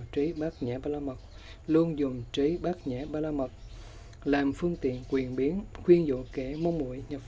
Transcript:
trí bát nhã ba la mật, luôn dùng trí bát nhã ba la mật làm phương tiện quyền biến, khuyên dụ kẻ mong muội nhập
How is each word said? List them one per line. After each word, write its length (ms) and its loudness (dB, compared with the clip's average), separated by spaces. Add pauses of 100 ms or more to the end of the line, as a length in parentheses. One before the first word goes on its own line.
(120)
trí 200 2
bát 300 -4
nhã 160 -2
ba 120 -4
la 100 -2
mật, 160 -4 (500)
luôn 320 4
dùng 240 0 (100)
trí 240 2
bát 300 -2
nhã 260 -4
ba 80 -2
la 100 -2
mật 200 -2 (760)
làm 280 4
phương 240 0
tiện 340 -2
quyền 260 0
biến, 280 2 (200)
khuyên 220 10
dụ 260 0
kẻ 240 -4
mong 220 2
muội 300 -4
nhập 180 -6